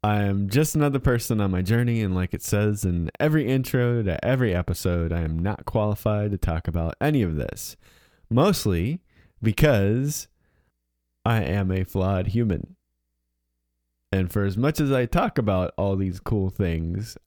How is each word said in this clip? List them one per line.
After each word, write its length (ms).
I 200
am 260
just 260
another 240
person 420
on 80
my 140
journey, 380
and 120
like 200
it 100
says 420
in 240
every 280
intro 560
to 200
every 300
episode, 580
I 100
am 180
not 260
qualified 640
to 60
talk 300
about 340
any 220
of 140
this. 380
Mostly 680
because 880
I 160
am 300
a 120
flawed 440
human. 480
And 200
for 140
as 100
much 240
as 120
I 160
talk 320
about 360
all 200
these 240
cool 320
things, 760